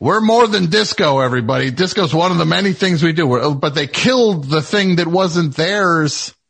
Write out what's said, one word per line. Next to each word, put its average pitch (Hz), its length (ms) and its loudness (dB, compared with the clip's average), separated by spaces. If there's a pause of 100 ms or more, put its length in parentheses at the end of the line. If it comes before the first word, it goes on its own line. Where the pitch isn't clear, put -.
"We're 185 200 0
more 226 260 2
than 196 240 -2
disco, 190 480 0
everybody. 131 520 -2
Disco's 175 440 -2
one 170 160 2
of 175 80 0
the 165 80 0
many 185 260 0
things 180 300 0
we 165 100 2
do." 156 140 0
We're, 123 280 0
but 143 200 -2
they 147 120 -2
killed 226 580 0
the 147 180 0
thing 190 340 0
that 170 100 0
wasn't 170 500 0
theirs 170 800 0 (160)